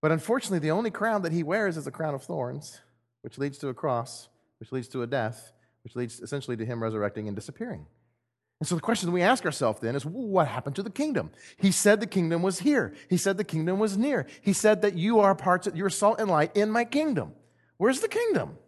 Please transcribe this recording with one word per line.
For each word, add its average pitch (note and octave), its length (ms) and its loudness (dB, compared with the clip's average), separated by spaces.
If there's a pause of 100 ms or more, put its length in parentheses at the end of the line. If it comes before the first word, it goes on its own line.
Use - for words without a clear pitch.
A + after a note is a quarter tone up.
But D#3 120 4
unfortunately, G3+ 460 0
the D#3 120 -2
only G#3+ 200 0
crown G#3+ 320 -2
that E3 100 -2
he E3+ 100 0
wears F3+ 360 -2
is C#3+ 80 -8
a C#3+ 40 -8
crown D3+ 240 -4
of C3+ 80 -8
thorns, C#3 580 -8 (420)
which - 160 -14
leads C#3 200 -4
to C#3+ 100 -6
a B2+ 60 -6
cross, A#2+ 540 -4 (320)
which A#2 100 -16
leads B2+ 180 -6
to B2+ 140 -6
a A#2+ 40 -4
death, A#2+ 460 -4 (300)
which - 140 -14
leads B2 240 -6
essentially B2+ 380 -6
to A2 80 -4
him A#2 160 -4
resurrecting G#2+ 440 -2
and G2+ 80 -6
disappearing. A2 520 -10 (760)
And D#3 80 -4
so F3+ 60 0
the D#3+ 60 -2
question F3+ 320 0
we F3+ 100 2
ask A3 220 4
ourselves C3+ 360 0
then A#2 160 -2
is, C#3 100 -6
"Well, A3+ 200 -8
what F#3 220 2
happened B2+ 280 -6
to G3 60 -6
the G#3 80 -6
kingdom? C4 400 -4 (260)
He F#3+ 160 2
said G#3 280 6
the A3+ 60 -4
kingdom E3+ 360 0
was F#3 180 -2
here. A#3 340 2 (140)
He F3+ 80 2
said G3 200 2
the G3+ 80 -2
kingdom E3 340 -2
was G3+ 200 0
near. A#3+ 280 0 (140)
He G3+ 120 2
said G#3+ 300 4
that G3+ 120 2
you G#3 260 4
are G3 140 8
parts F3+ 320 2
of, F3+ 100 -4
you're F#3+ 140 0
salt G3+ 300 2
and G#3+ 100 0
light D#3 260 4
in G#3 140 2
my A#3 140 2
kingdom. B3 480 0 (440)
Where's B3+ 240 2
the A4 80 -2
kingdom?" F#4 480 0 (120)